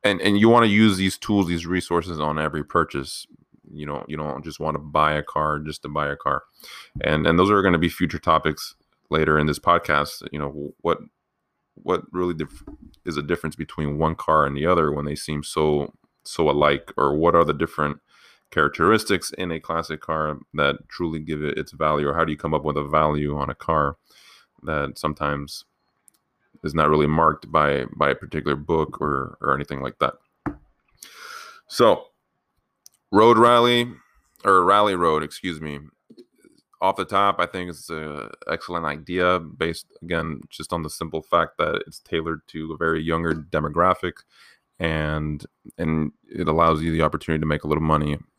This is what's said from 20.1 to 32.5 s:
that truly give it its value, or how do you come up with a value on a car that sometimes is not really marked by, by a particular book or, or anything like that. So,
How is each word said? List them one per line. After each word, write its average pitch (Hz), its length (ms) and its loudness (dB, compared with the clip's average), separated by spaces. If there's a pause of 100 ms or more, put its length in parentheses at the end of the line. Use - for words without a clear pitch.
that 71 220 0 (120)
truly 80 320 -6
give 76 240 -6
it 73 140 -4
its 73 140 -8
value, 73 360 0
or 71 60 -2
how 82 100 2
do 80 80 -2
you 76 60 -4
come 78 160 -4
up 73 100 0
with 73 140 -2
a 73 60 -2
value 73 520 0
on 69 140 -4
a 67 60 -8
car 76 420 0 (640)
that 73 380 -4
sometimes 73 680 -6 (1000)
is 76 120 -6
not 76 160 4
really 76 160 4
marked 78 440 2
by, 71 340 2 (100)
by 71 160 2
a 65 40 0
particular 73 400 -4
book 76 460 -2
or, 69 400 -4
or 67 140 0
anything 71 260 -8
like 67 160 -8
that. - 160 -2 (1500)
So, - 420 2 (1040)